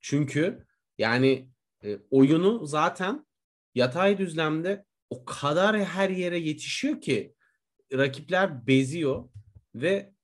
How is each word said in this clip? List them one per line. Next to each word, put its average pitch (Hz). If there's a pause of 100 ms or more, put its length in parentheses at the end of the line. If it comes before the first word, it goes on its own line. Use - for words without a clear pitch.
Çünkü 147 (320)
yani, 127 (340)
e, 104 (120)
oyunu 160
zaten 175 (480)
yatay 160
düzlemde 165 (240)
o -
kadar 185
her 190
yere 180
yetişiyor 160
ki - (600)
rakipler 139
beziyor 135 (460)
ve 185 (100)